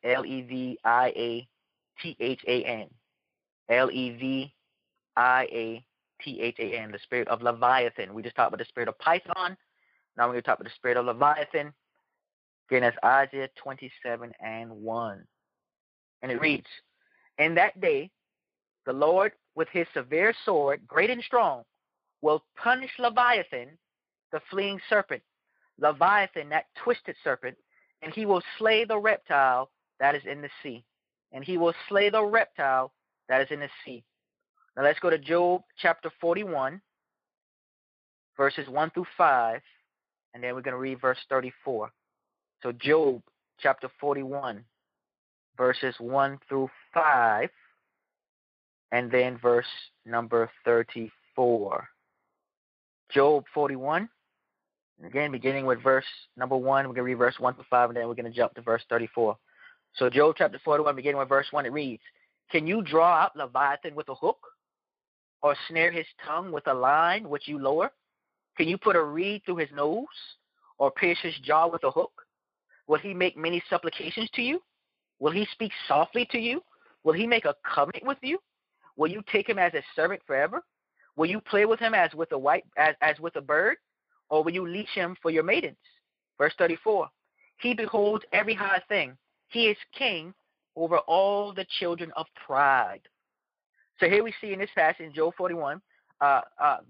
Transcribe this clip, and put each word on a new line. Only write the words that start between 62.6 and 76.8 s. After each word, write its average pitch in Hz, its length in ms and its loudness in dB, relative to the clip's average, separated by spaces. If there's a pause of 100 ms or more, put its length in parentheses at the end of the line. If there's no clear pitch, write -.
you 208 160 -2
draw 165 320 4
out 165 220 2
Leviathan 143 580 -2
with 147 140 -10
a 131 60 -10
hook, - 240 -2 (1040)
or 143 120 2 (140)
snare 165 220 2
his 165 160 -6 (180)
tongue 170 260 -6
with 147 160 -6
a 139 80 2
line 156 540 2
which 143 180 -6
you 147 120 -8
lower? 151 320 0 (640)
Can 160 120 0
you 190 100 -2
put 196 180 2
a 165 60 6
reed 180 420 -4
through 175 120 -4
his 151 160 -4
nose, 156 340 -2 (720)
or 139 120 4
pierce 170 320 0
his 160 200 -6
jaw 151 240 4
with 165 180 -4
a 135 60 2
hook? - 340 -4 (600)
Will 151 120 2
he 196 140 -8
make 180 240 0
many 170 320 -4
supplications 175 600 -4
to 247 120 -4
you? 285 200 -4 (560)
Will 151 140 0
he 202 200 -2
speak 220 200 -6 (140)
softly 170 440 0
to 247 80 -4
you? 233 240 -4 (420)